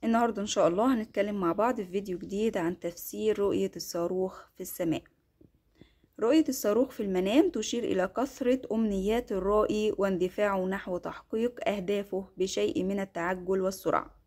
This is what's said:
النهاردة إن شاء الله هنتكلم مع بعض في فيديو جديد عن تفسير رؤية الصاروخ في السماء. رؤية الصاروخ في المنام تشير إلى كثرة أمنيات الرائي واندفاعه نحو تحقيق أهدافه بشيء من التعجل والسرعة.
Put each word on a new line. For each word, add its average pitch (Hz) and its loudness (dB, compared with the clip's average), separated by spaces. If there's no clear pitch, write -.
النهاردة 226 2
إن 208 -4
شاء 202 4
الله 220 2
هنتكلم 208 -2
مع 170 2
بعض 233 2
في 208 -4
فيديو 185 -4
جديد 196 -2
عن 180 -2
تفسير 202 -2
رؤية 190 2
الصاروخ 185 -4
في - -14
السماء. 170 -2
رؤية 294 6
الصاروخ 247 2
في - -8
المنام 202 2
تشير 233 -4
إلى 185 0
كثرة 262 0
أمنيات 220 0
الرائي 208 2
واندفاعه 190 0
نحو 190 -4
تحقيق 220 -4
أهدافه 196 -4
بشيء 196 -2
من 196 -2
التعجل 185 -2
والسرعة. - -2